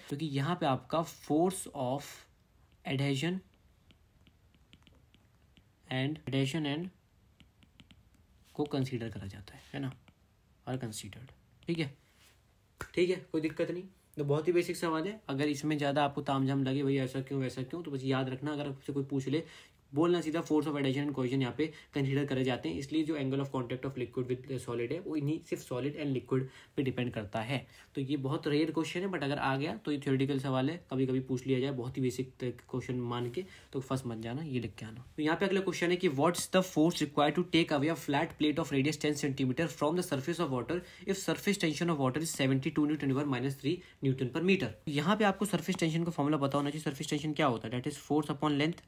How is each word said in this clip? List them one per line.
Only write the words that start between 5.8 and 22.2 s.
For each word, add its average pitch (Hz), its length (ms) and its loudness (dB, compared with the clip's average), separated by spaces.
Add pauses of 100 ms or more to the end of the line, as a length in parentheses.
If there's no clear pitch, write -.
and, 139 360 0
adhesion 135 460 0
and 175 120 -4 (1700)
को 147 60 0
कंसीडर 131 440 -2
करा 98 180 -8
जाता 98 280 -14
है, - 80 -20 (120)
है 143 60 -4
ना, 135 120 -4 (760)
are 131 120 -4
considered। - 520 -10 (340)
ठीक 165 120 -2
है, 147 200 -4 (960)
ठीक 180 160 4
है, 185 220 -4
कोई 160 80 0
दिक्कत 160 300 -2
नहीं। 180 120 -6 (360)
तो 147 60 -2
बहुत 151 240 2
ही 175 40 6
बेसिक 175 240 2
सवाल 160 280 0
है, 208 240 -6
अगर 143 200 2
इसमें 147 300 0
ज़्यादा 143 260 4
आपको 143 180 0
तामझाम 135 420 2
लगे, 135 180 2
"भाई, 135 140 4
ऐसा 131 240 0
क्यों, 135 200 -2
वैसा 131 220 -2
क्यों?" 165 200 -6
तो 160 80 -10
बस 135 140 -4
याद 135 240 0
रखना, 131 240 -4
अगर 147 160 -4
आपसे 139 240 -8
कोई 139 120 0
पूछ 135 240 -2
ले, 156 140 0 (520)
बोलना 170 260 4
सीधा, 156 220 0
"force 151 200 4
of 147 100 -2
adhesion 139 320 0
and 147 80 -2
cohesion 135 280 0
यहाँ 120 180 0
पे 156 140 0 (220)
कंसीडर 139 300 2